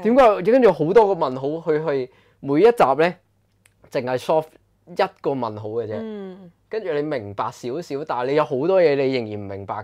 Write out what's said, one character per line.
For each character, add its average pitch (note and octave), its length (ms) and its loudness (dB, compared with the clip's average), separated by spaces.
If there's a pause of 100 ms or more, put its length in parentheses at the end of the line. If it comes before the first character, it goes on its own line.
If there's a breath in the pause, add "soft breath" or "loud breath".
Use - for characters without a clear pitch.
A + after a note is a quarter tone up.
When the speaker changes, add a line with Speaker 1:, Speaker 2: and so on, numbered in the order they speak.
Speaker 1:
點 A#3 140 2
解？」 G#3+ 240 6 (100)
跟 C4 100 6
住 A3 100 6
好 D#3+ 220 0
多 A3 140 8
個 G3 60 2
問 C#3+ 260 -4
號， C3+ 80 -6 (240)
佢 D3+ 120 0
係 C#3 260 -4 (300 soft breath)
每 C#3 220 0
一 - 20 4
集 G#3 200 6
呢， D3+ 320 2 (760)
淨 C#3 120 -4
係 B2+ 160 -2
solve D#3+ 260 0 (420)
一 F3+ 220 -2 (120)
個 D#3 100 -2
問 A#2 280 -4
號 G#2+ 100 -10
嘅 A2+ 180 -6
啫。 G#2+ 120 -8
Speaker 2:
嗯。 G3 520 -14 (180)
Speaker 1:
跟 A3 140 -8
住 F#3 80 -6
你 D3 120 -2
明 B2 320 -6
白 G#2+ 160 -4
少 B2+ 300 -8
少， C#3+ 220 -8
但 D3+ 160 -6
係 B2 80 -2
你 C#3 80 0
有 D3+ 80 4
好 D3 120 -6 (120)
多 F#3 140 4
嘢 D3+ 140 4
你 C3+ 180 0
仍 A#2 160 -4
然 G#2 100 -8
唔 G#2 80 -10
明 G2 180 -12
白 G#2 180 -8